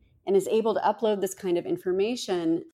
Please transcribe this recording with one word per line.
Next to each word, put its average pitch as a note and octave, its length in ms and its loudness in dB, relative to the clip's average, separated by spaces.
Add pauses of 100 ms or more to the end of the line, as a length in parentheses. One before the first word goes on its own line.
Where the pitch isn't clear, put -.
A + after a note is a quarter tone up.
(260)
and F#3+ 100 2
is F#3+ 120 2
able A3 260 2
to F#3 80 -2
upload G#3+ 380 0
this F#3+ 160 -2
kind F3 220 0
of E3+ 80 -2
information, F3+ 1000 0 (100)